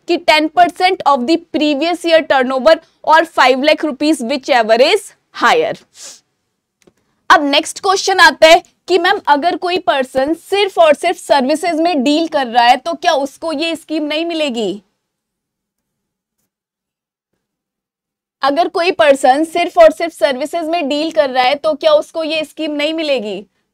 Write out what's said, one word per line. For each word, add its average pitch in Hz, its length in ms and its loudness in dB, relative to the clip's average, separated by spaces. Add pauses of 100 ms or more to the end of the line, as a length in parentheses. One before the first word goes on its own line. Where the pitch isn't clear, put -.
कि 339 100 0 (120)
ten 311 220 2
percent 370 560 0
of 277 220 0
the 330 80 2 (180)
previous 302 500 -2
year 320 220 4
turnover 269 480 2 (320)
or 311 140 4 (180)
five 262 240 2
लाख 302 220 0
रुपीज, 302 380 -2
whichever 240 600 0
is 359 260 0 (260)
higher। 165 400 0 (1500)
अब 339 140 2
नेक्स्ट 285 360 -4
क्वेश्चन 381 400 -2
आता 320 280 4
है 339 140 6 (260)
कि 359 120 2
मैम 370 280 0
अगर 294 300 0
कोई 359 220 -4
पर्सन 269 540 -2
सिर्फ 392 460 -4
और 320 140 6
सिर्फ 359 240 -2
सर्विसेज 294 640 -2
में 302 220 0
डील 302 240 0
कर 277 200 -4
रहा 233 160 0
है 240 140 4
तो 339 160 -8
क्या 339 200 -2
उसको 285 400 -6
ये 320 220 -4
स्कीम 311 280 -8
नहीं 302 220 -4
मिलेगी? 240 560 -6 (3500)
अगर 285 260 0
कोई 359 240 -2
पर्सन 277 520 2
सिर्फ 349 340 -4
और 320 140 8
सिर्फ 330 220 -8
सर्विसेज 302 540 -4
में 330 220 -4
डील 302 220 -4
कर 302 180 0
रहा 254 140 -2
है 254 120 0
तो 311 180 -4
क्या 302 200 0
उसको 311 300 -2
ये 311 200 -4
स्कीम 311 280 -8
नहीं 294 220 -4
मिलेगी? 240 500 -6 (300)